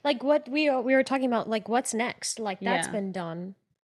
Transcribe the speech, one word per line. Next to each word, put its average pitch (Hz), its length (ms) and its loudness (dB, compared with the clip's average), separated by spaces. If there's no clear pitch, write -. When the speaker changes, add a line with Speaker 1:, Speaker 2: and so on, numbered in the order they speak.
Speaker 1:
Like, 277 180 0
what 294 260 2
we, 302 200 2
we 262 260 2
were 262 80 6
talking 262 240 2
about, 226 220 0
like, 220 200 -2
what's 233 260 0
next? - 440 -4
Like, 202 220 -6
that's 190 280 0
Speaker 2:
Yeah. - 40 -6
Speaker 1:
been 196 200 -4
done. 180 420 -8